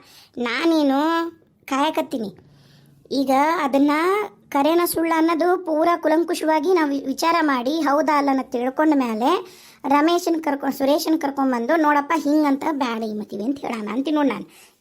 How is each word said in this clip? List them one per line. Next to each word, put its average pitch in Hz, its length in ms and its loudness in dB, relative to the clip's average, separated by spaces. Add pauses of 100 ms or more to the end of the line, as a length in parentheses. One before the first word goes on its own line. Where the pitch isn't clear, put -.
(380)
ನಾನೇನು 302 920 0 (360)
ಕಾಯಕತ್ತೀನಿ. 277 720 -4 (760)
ಈಗ 269 200 -2 (320)
ಅದನ್ನ 277 280 2 (580)
ಕರೆನ 302 360 2
ಸುಳ್ಳ 330 320 -2
ಅನ್ನೋದು 339 480 2
ಪೂರಾ 320 320 2
ಕುಲಂಕುಷವಾಗಿ 320 800 0
ನಾವ್ 311 160 2
ವಿ-, 277 160 -4
ವಿಚಾರ 294 340 0
ಮಾಡಿ 285 400 0
ಹೌದಾ 294 380 2
ಅಲ್ಲ 285 120 2
ಅನ್ನೋದ್ 262 220 -2
ತಿಳ್ಕೊಂಡ 262 440 0
ಮೇಲೆ 247 500 0 (420)
ರಮೇಶನ್ 330 540 2
ಕರ್ಕೊ-, 277 300 -4
ಸುರೇಶನ್ 311 480 0
ಕರ್ಕೊಂಬಂದು, 269 560 -2
ನೋಡಪ್ಪ 294 400 2
ಹಿಂಗಂತ 294 560 2
ಬ್ಯಾಡ 233 300 -4
ಈ 220 100 -6
ಮತೀವಿ 208 320 -8
ಅಂತ 277 160 -4
ಹೇಳೋಣ 220 320 -8
ಅಂತೀನಿ 269 220 -2
ನೋಡ್ 294 140 2
ನಾನ್. 196 160 -4 (360)